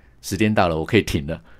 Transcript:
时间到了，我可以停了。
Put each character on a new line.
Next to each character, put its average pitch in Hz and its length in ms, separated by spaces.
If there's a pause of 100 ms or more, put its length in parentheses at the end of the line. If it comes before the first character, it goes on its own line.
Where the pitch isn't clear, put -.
(220)
时 - 140
间 107 180
到 104 140
了， 80 100
我 80 80
可 - 120
以 196 40
停 - 240
了。 - 160 (180)